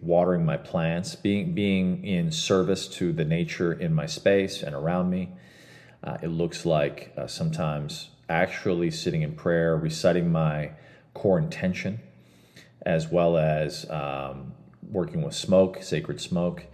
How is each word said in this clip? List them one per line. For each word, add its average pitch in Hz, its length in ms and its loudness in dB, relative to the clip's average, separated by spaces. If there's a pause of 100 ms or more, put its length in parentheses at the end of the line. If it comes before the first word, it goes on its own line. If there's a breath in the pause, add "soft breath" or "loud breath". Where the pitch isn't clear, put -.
watering 87 420 4
my 76 140 2
plants, 82 580 -2
being, 101 400 0
being 92 480 2
in 87 300 0
service 92 560 2
to 87 240 -2
the 80 140 0
nature 82 480 0
in 82 180 -2
my 78 140 0
space 98 560 2
and 73 120 -6
around 90 360 0
me. 90 180 -4 (760 loud breath)
Uh, - 200 -8
it 85 60 -4
looks 82 360 -2
like, 76 520 0
uh, 67 100 -8
sometimes 78 840 -4 (220)
actually 87 600 0
sitting 80 300 -2
in 76 140 -2
prayer, 82 420 2
reciting 85 560 2
my 76 380 0 (420 loud breath)
core 92 260 2
intention, 92 640 -4 (840 soft breath)
as 80 220 0
well 85 280 4
as, 78 540 0
um, 69 640 -8 (360)
working 85 300 -2
with 78 140 -4
smoke, 92 480 4
sacred 78 400 -4
smoke, 87 520 -2